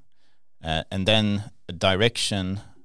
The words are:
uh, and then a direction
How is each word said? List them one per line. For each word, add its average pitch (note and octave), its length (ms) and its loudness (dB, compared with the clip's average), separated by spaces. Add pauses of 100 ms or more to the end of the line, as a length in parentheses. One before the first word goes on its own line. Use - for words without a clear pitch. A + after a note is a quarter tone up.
(640)
uh, D#2+ 260 -2
and F#2+ 160 -2
then G#2 380 2 (240)
a - 40 -10
direction F#2+ 880 0 (240)